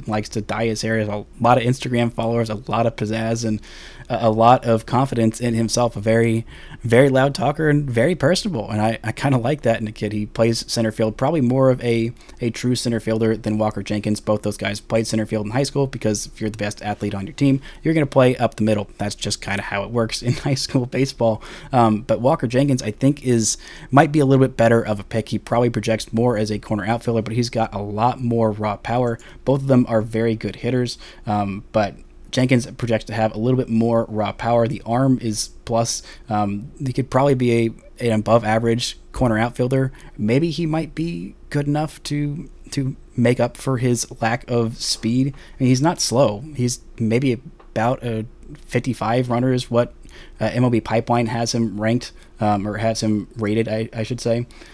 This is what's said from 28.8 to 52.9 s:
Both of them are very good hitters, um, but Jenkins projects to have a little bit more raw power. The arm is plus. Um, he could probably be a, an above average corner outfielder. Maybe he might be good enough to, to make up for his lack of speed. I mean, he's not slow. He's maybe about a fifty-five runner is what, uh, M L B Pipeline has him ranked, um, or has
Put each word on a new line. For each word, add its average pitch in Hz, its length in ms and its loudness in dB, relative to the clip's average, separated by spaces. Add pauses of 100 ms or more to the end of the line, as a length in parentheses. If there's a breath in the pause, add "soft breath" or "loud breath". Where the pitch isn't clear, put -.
Both 139 160 2
of 135 60 -6
them 123 200 6
are 113 140 2
very 113 340 0
good 107 200 -6
hitters, 123 420 -2 (300 loud breath)
um, 104 440 -2
but 104 220 0 (380)
Jenkins 127 340 2
projects 113 400 -4
to - 80 -10
have 110 220 0
a - 20 -6
little 120 180 2
bit 127 140 -2
more 113 400 2
raw 107 220 -2
power. 117 360 2
The 101 200 -4
arm 127 340 4
is 110 280 -4 (160)
plus. 113 360 0 (280 loud breath)
Um, 104 420 -2 (120)
he 131 100 -4
could - 180 -4
probably 135 240 4
be 117 320 2 (320)
a, 120 80 -4
an 113 40 2 (100)
above 110 220 4
average 117 540 0 (140)
corner 117 260 0
outfielder. 127 540 0 (260 loud breath)
Maybe 127 320 2
he 160 160 -4
might 160 300 -4
be 170 400 -6 (160)
good 147 160 -2
enough 151 380 -2
to, 147 440 -6 (220)
to 135 240 -4 (200)
make 123 240 0
up 120 160 0
for 131 220 -4
his 123 300 0 (120)
lack 117 300 -4
of 117 320 -2
speed. 131 540 -2 (240 loud breath)
I 135 40 0
mean, 127 60 4
he's 127 120 4
not 165 200 0
slow. 113 420 2 (120)
He's 123 260 -2 (160)
maybe 120 360 2
about - 720 -4
a 113 220 -4 (400)
fifty-five 120 640 -2
runner 123 240 2
is 127 160 -2
what, 120 240 0 (480 loud breath)
uh, 110 100 0
M 120 120 2
L 123 80 4
B 113 100 2
Pipeline 117 460 0
has 117 260 -2
him 113 260 -2
ranked, 113 340 0 (280 loud breath)
um, 104 260 0
or 101 100 -6
has 113 260 -2